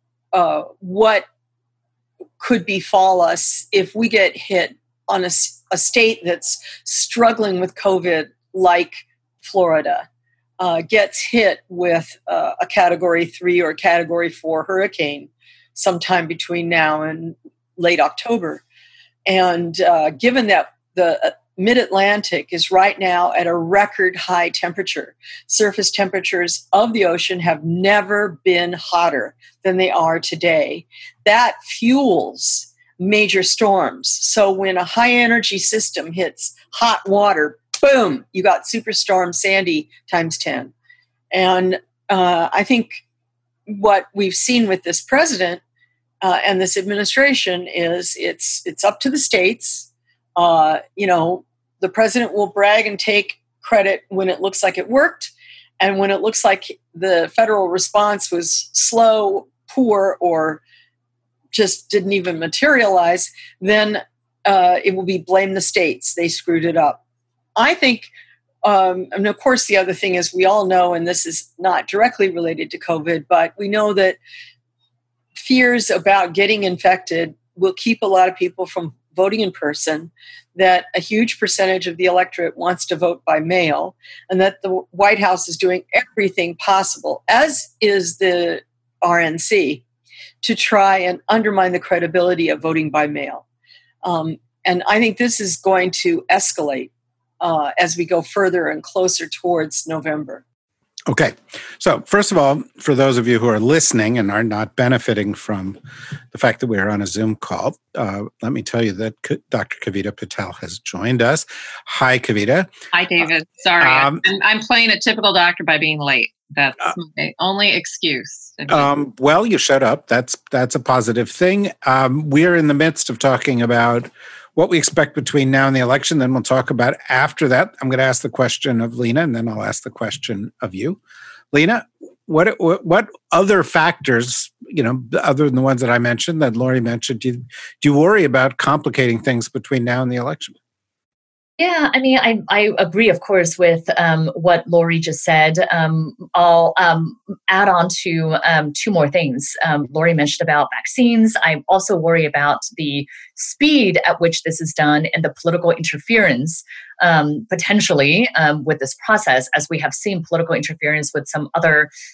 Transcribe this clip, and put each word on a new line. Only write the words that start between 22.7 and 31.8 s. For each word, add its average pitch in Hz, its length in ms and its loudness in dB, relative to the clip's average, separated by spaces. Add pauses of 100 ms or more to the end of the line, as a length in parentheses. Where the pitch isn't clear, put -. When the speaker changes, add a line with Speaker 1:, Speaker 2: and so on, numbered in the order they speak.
Speaker 1:
now 180 340 0
at 175 140 0
a 170 80 0
record 185 600 0
high 175 340 -2
temperature. 175 680 -8 (320)
Surface 202 420 0
temperatures 185 840 -4
of 220 220 4
the 214 100 0
ocean 175 360 -2
have 160 240 -2
never 190 840 0
been 175 280 0
hotter 170 600 -2 (280)
than 185 140 0
they 185 120 2
are 165 300 0
today. 160 640 -2 (400)
That 233 380 4
fuels - 1080 0 (280)